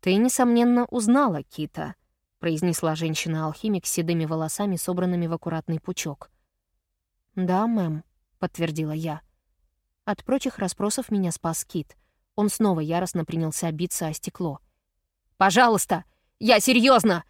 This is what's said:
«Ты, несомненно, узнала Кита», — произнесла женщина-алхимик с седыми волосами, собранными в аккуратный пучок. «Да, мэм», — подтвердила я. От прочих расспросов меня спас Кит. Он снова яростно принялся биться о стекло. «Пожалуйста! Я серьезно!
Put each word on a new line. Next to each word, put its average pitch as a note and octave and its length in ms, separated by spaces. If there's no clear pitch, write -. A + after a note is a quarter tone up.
«Ты, F#3 160
несомненно, A#3+ 680
узнала A#3+ 560
Кита», — D#3 540
произнесла E3 540
женщина-алхимик D#3+ 920
с - 40
седыми E3 340
волосами, D#3+ 500
собранными F3+ 500
в E3 80
аккуратный E3 460
пучок. - 500
«Да, F#3 320
мэм», — E3+ 360
подтвердила D#3+ 520
я. D#3 300
От G#3 180
прочих C4 360
расспросов G3+ 520
меня F#3+ 200
спас - 340
Кит. - 300
Он G#3 140
снова G3 300
яростно E3 460
принялся E3 460
биться E3 360
о D#3 60
стекло. D#3+ 460
«Пожалуйста! G3 680
Я A3 200
серьезно! A3+ 720